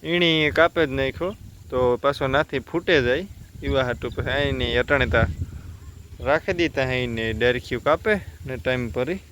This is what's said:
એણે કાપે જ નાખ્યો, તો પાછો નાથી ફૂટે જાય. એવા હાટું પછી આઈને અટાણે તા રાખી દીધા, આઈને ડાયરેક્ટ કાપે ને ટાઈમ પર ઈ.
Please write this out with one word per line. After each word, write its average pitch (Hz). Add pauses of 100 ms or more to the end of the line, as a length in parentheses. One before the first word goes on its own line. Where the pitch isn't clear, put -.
(140)
એણે 175 (280)
કાપે 165
જ 131
નાખ્યો, 135 (400)
તો 131 (240)
પાછો 139
નાથી 139
ફૂટે 175 (100)
જાય. 139 (420)
એવા 135
હાટું 123
પછી 127
આઈને 135 (140)
અટાણે 131
તા 113 (1000)
રાખી 165
દીધા, 139
આઈને 117 (140)
ડાયરેક્ટ 120 (160)
કાપે 170 (320)
ને 135
ટાઈમ 127 (120)
પર 131
ઈ. 196 (100)